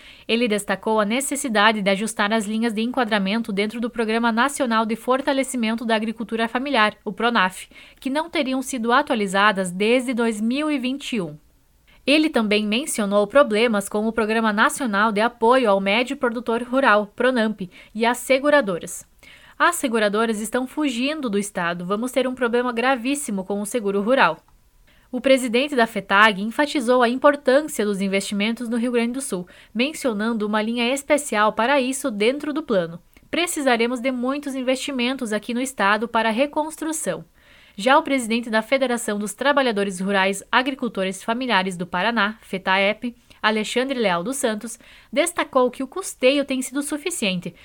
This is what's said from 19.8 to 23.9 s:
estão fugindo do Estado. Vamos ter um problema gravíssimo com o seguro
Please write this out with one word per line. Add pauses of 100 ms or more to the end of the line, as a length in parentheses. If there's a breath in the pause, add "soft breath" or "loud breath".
estão
fugindo
do
Estado.
Vamos
ter
um
problema
gravíssimo
com
o
seguro